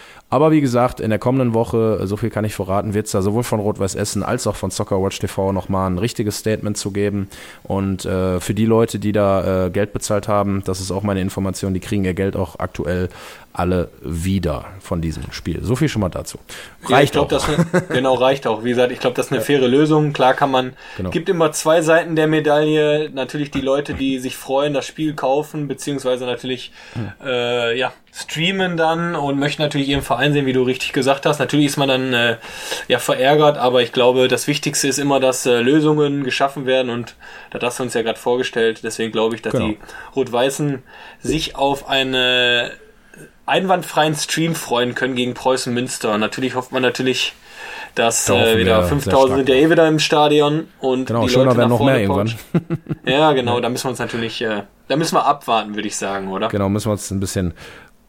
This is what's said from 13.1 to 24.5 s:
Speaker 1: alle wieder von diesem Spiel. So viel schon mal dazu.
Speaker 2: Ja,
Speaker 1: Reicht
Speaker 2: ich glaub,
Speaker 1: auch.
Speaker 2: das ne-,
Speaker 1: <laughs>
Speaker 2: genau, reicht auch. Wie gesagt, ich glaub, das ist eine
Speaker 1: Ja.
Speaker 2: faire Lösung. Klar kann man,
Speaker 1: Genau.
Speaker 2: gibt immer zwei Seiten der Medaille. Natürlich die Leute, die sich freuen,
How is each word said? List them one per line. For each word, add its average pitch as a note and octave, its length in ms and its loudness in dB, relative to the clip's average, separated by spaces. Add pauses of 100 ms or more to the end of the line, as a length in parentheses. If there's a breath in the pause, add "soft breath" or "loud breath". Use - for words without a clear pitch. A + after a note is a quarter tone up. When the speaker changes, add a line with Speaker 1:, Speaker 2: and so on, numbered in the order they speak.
Speaker 1:
alle F2+ 340 0 (120)
wieder E2 640 -2 (140)
von F#2 200 -6
diesem D#2+ 320 -6
Spiel. - 320 -8
So G2 120 -2
viel D3 120 0
schon A2+ 140 -4
mal F#2 80 0
dazu. - 300 -10 (500 loud breath)
Speaker 2:
Ja, A#2+ 60 4
Speaker 1:
Reicht C#3+ 100 8
Speaker 2:
ich C#3 60 0
glaub, C#3+ 140 0
Speaker 1:
auch. - 40 -2
Speaker 2:
das D3 180 0
ne-, D#3 180 2 (160)
Speaker 1:
<laughs> - 80 -6
Speaker 2:
genau, C3 260 2
reicht C3 320 2
auch. A2 160 -2
Wie A#2+ 80 0
gesagt, B2 200 2
ich A#2+ 80 -8
glaub, B2 140 0
das B2+ 140 -2
ist - 40 -10
eine C3 100 0
Speaker 1:
Ja. - 40 -6
Speaker 2:
faire C#3 220 4
Lösung. D3+ 440 4
Klar C3 220 4
kann C#3 160 0
man, B2+ 240 0 (240 loud breath)
Speaker 1:
Genau. F#2+ 140 -4
Speaker 2:
gibt E3+ 180 -2
immer E3 220 2
zwei E3 320 2
Seiten E3 320 4
der D#3 120 4
Medaille. D3+ 840 2
Natürlich C#3 380 -4
die C#3 100 -4
Leute, C#3 320 0
die C3+ 240 -2
sich B2+ 180 -6
freuen, C#3+ 380 -2